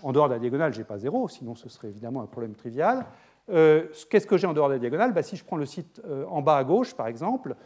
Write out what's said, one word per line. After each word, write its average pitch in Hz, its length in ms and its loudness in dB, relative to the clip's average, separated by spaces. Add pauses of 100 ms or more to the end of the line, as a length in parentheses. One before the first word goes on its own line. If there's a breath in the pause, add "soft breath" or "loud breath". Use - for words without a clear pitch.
en - 80 -4
dehors 147 160 4
de 127 60 2
la 117 60 -2
diagonale, 135 340 0
je 110 60 -10
n'ai 107 60 -10
pas 101 140 -10
zéro, 180 300 -4
sinon 117 260 -12
ce - 120 -20
serait - 200 -16
évidemment 117 340 -10
un 104 60 -10
problème 117 260 -10
trivial. 165 540 -2 (440 loud breath)
Euh, 160 360 6 (240)
qu'est-ce 208 160 4
que 190 100 4
j'ai 185 80 2
en 170 80 0
dehors 147 140 4
de 139 60 2
la 131 60 0
diagonale ? 156 320 0
Bah, 170 120 0
si - 120 -8
je - 80 -14
prends - 120 -8
le 147 100 -2
site, - 400 -14
euh, 139 220 -6
en 151 160 -4
bas 147 140 6
à 135 60 2
gauche, 196 300 2
par 117 140 -4
exemple, 151 480 -4 (100)